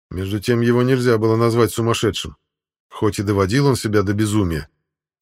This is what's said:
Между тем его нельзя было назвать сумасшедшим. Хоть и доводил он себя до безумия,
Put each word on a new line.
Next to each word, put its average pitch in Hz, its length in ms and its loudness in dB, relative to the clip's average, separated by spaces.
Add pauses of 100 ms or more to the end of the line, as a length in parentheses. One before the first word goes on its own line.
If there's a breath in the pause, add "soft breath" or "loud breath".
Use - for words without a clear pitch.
(100)
Между 95 300 -6
тем 117 200 0
его 120 220 2
нельзя 123 360 2
было 110 180 2
назвать 117 360 2
сумасшедшим. 113 640 -2 (540)
Хоть - 280 -2
и 107 40 -2
доводил 101 440 2
он 127 100 2
себя 104 260 0
до 98 100 -2
безумия, 101 560 -2 (540)